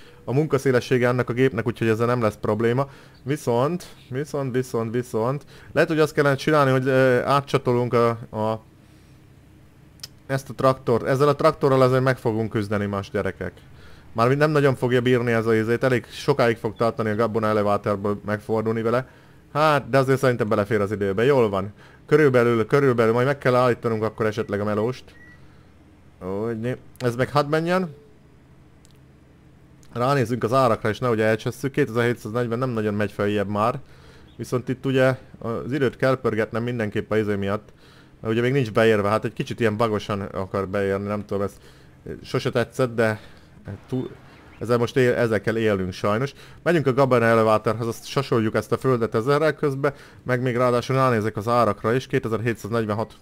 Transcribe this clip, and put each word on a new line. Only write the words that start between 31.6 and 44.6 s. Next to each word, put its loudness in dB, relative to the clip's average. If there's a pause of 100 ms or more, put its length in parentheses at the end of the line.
Kétezer-hétszáznegyven -2
nem -4
nagyon -2
megy -2
feljebb -2
már. -2 (560)
Viszont -6
itt -6
ugye 2 (220)
az -8
időt 0
kell 2
pörgetnem -2
mindenképp -4
a 0
izé 0
miatt. -4 (520)
Mert -4
ugye 0
még 0
nincs 0
beérve, 4
hát 0
egy -6
kicsit -8
ilyen 2
bagosan -2
akar -4
beérni, -2
nem -6
tudom, -4
ez -4 (720)
sose -4
tetszett, -2
de 0 (680)
túl, -6 (480)
ezzel 0